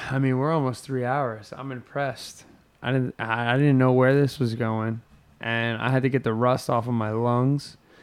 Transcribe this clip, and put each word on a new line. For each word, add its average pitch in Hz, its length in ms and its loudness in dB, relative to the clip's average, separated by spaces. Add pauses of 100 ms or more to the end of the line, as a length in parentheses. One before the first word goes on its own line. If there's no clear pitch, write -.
(100)
I 135 80 -2
mean, 131 180 2
we're 143 160 0
almost 131 320 -2
three 127 200 -4
hours. 123 520 -4
I'm 135 160 -10
impressed. 131 720 -8 (380)
I 123 100 -2
didn't, 127 260 0
I, 117 360 0
I - 20 2
didn't 139 220 6
know 127 140 6
where 127 220 6
this 139 240 2
was 117 160 0
going. 113 460 -4 (400)
And 117 400 -2
I 113 100 0
had 131 120 2
to 131 80 2
get 127 140 0
the 113 100 0
rust 123 340 0
off 120 180 0
of 123 80 -2
my 107 160 -2
lungs, 120 680 0 (240)